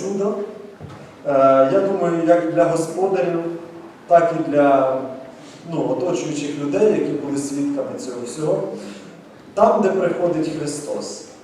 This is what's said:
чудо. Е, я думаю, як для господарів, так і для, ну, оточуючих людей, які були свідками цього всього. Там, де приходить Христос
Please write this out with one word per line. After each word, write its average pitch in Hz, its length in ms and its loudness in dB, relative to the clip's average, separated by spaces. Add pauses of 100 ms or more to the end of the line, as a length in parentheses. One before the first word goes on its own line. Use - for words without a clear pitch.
чудо. 196 320 -2 (920)
Е, 135 460 6
я 196 60 4
думаю, 170 480 0
як 165 260 4
для 170 100 6
господарів, 170 760 0 (680)
так 170 320 6
і 139 120 -4
для, 135 480 4 (720)
ну, 156 200 -2
оточуючих 156 680 -2
людей, 185 320 2
які 147 200 0
були 139 260 -4
свідками 139 600 -4
цього 123 260 -10
всього. - 380 -2 (920)
Там, 208 280 4
де 190 80 2
приходить 170 680 0
Христос - 680 -8 (180)